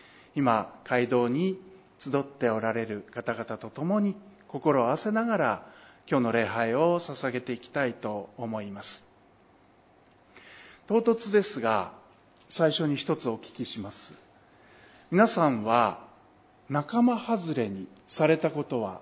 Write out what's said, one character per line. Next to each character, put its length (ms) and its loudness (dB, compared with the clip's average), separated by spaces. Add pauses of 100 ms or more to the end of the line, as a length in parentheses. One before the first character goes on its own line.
(340)
今、 480 2
会 240 0
堂 220 4
に 320 0 (400)
集 100 -10
っ 140 0
て 260 -2
お 80 0
ら 140 -2
れ 140 -2
る 260 -8
方 220 -4
々 220 -8
と 140 -12
共 300 -2
に 160 0 (320)
心 340 2
を 40 4
合 20 2
わ 80 2
せ 160 -2
な 120 0
が 120 0
ら、 360 0 (320)
今 140 0
日 60 2
の 80 0
礼 140 2
拝 280 -2
を 240 2
捧 320 -6
げ 100 -4
て 120 -8
い 80 -8
き 100 -20
た 160 -2
い 80 -2
と 420 -8
思 240 -6
い 120 -10
ま 100 -14
す。 220 -10 (1800)
唐 120 4
突 300 0
で 140 6
す 160 -6
が、 320 2 (560)
最 240 2
初 160 0
に 80 0
一 180 -2
つ 140 -4
お 100 -4
聞 160 -18
き 100 -6
し 140 -8
ま 140 -10
す。 200 -12 (1000)
皆 160 6
さ 200 2
ん 140 0
は 380 2 (680)
仲 340 0
間 140 4
外 380 -4
れ 140 0
に 180 -8 (220)
さ 180 2
れ 100 6
た 140 0
こ 140 -4
と 160 -4
は 220 -6